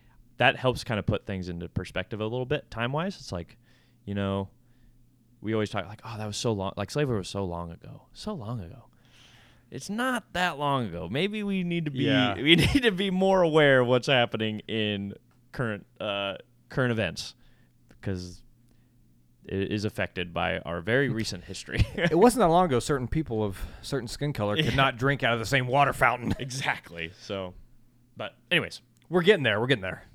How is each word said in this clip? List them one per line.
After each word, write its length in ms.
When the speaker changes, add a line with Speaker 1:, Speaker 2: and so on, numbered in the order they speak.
Speaker 1:
that 180
helps 280
kinda 180
put 240
things 220
into 200
perspective 520
a 40
little 220
bit, 240
time-wise. 500
It's 120
like, 240
you 100
know, 340
we 140
always 160
talk, 160
like, 180
"Oh, 140
that 80
was 100
so 160
long, 240
like, 140
slavery 280
was 100
so 160
long 260
ago." 320
So 220
long 260
ago. 240
It's 200
not 420
that 260
long 280
ago. 240
Maybe 320
we 220
need 200
to 60
be, 140
Speaker 2:
Yeah. 300
Speaker 1:
<laughs> 0
we 220
need 260
to 80
be 200
more 320
aware 380
of 60
what's 220
happening 600
in 460
current, 340
uh, 340
current 240
events, 420
'cause 380
it 240
is 140
affected 480
by 280
our 200
very 280
Speaker 2:
<laughs> 20
Speaker 1:
recent 340
history. 460
<laughs> 40
Speaker 2:
It 240
wasn't 220
that 80
long 180
ago 140
certain 280
people 360
of 140
certain 260
skin 240
color 240
could 100
Speaker 1:
Yeah. 80
Speaker 2:
not 220
drink 260
out 120
of 40
the 80
same 200
water 260
fountain. 440
<laughs> 20
Speaker 1:
Exactly. 840
So, 320
but 180
anyways. 300
Speaker 2:
We're 120
getting 200
there. 180
We're 60
getting 160
there. 220